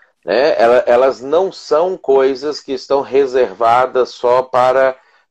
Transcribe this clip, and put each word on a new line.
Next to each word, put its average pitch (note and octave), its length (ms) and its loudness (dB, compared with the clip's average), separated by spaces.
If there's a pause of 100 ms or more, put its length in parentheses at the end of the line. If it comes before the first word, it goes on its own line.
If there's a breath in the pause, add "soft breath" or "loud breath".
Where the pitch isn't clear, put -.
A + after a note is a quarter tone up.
(260 soft breath)
né? B2+ 340 0
Ela, A#2+ 280 4
elas A#2+ 340 2
não D#3+ 300 -2
são F3 440 -2
coisas C3+ 640 0
que - 140 -10
estão C3+ 280 -4
reservadas B2 1080 0
só B2 320 0
para, B2+ 560 0 (340 soft breath)